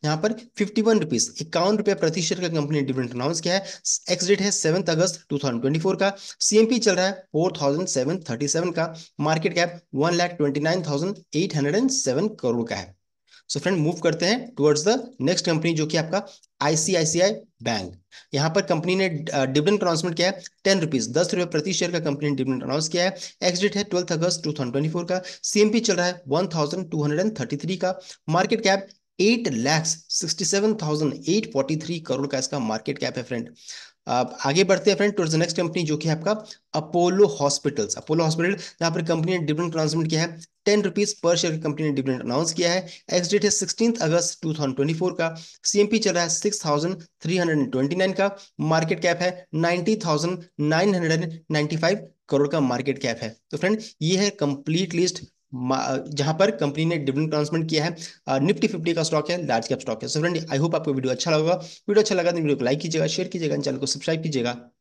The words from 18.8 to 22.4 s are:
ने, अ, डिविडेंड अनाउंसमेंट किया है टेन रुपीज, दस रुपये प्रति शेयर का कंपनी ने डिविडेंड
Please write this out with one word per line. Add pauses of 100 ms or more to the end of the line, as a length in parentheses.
ने, (240)
अ,
डिविडेंड
अनाउंसमेंट
किया
है (220)
टेन
रुपीज,
दस
रुपये
प्रति
शेयर
का
कंपनी
ने
डिविडेंड